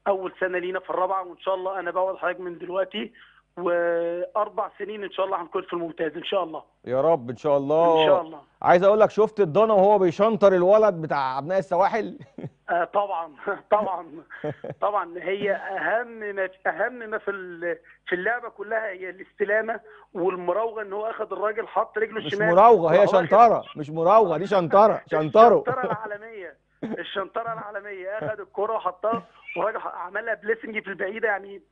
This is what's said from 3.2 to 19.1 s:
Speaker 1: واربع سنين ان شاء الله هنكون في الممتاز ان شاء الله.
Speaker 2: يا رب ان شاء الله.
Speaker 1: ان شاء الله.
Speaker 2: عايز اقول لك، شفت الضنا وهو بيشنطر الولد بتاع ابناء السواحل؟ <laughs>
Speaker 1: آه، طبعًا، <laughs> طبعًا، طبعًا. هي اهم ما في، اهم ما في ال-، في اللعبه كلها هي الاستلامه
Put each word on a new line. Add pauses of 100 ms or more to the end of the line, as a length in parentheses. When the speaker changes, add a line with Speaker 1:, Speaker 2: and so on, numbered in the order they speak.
Speaker 1:
واربع (100)
سنين
ان
شاء
الله
هنكون
في
الممتاز
ان
شاء
الله. (220)
Speaker 2:
يا
رب
ان
شاء
الله.
Speaker 1:
ان
شاء
الله. (200)
Speaker 2:
عايز
اقول
لك،
شفت
الضنا
وهو
بيشنطر
الولد
بتاع
ابناء
السواحل؟ (200)
<laughs>
Speaker 1:
آه،
طبعًا، (200)
<laughs>
طبعًا، (760)
طبعًا.
هي
اهم (280)
ما
في،
اهم
ما
في
ال-، (300)
في
اللعبه
كلها
هي
الاستلامه (340)